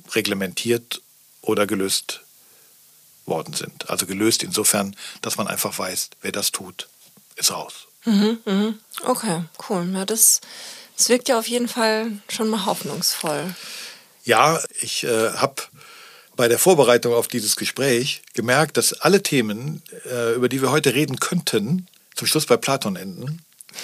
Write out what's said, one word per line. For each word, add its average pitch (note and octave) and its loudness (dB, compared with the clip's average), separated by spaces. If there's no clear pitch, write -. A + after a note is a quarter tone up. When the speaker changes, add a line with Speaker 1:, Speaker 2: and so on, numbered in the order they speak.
Speaker 1:
reglementiert G2+ -2
oder G#2 0
gelöst G2 -2
worden D#2 -6
sind. - -10
Also G2 -4
gelöst G2+ 0
insofern, G2 0
dass - -6
man G2+ -4
einfach F#2 -4
weiß, F#2 -6
wer G#2 -6
das G2+ -2
tut, - -10
ist - 0
raus. - -12
Speaker 2:
Mhm, A3 2
mhm. G#3+ 0
Okay, A3 -2
cool. F3 -2
Ja, F#3+ -4
das, - 4
das - 0
wirkt B3 2
ja B3 4
auf A3+ -4
jeden A#3+ 0
Fall A3 0
schon A3 -2
mal A3 0
hoffnungsvoll. E3+ -4
Speaker 1:
Ja, B2+ 4
ich, - -6
äh, A2 2
hab - -4
bei A#2+ 6
der A#2 4
Vorbereitung A#2+ 6
auf A#2 2
dieses G#2+ -2
Gespräch B2+ -2
gemerkt, B2+ 2
dass - 2
alle F#3+ 4
Themen, B2+ -2
äh, A#2 0
über B2 2
die C3 -2
wir B2+ 2
heute D3 4
reden C3+ 0
könnten, D#3+ 0
zum A#2 -4
Schluss D3+ 2
bei A#2+ 4
Platon C3 -2
enden, G2 -10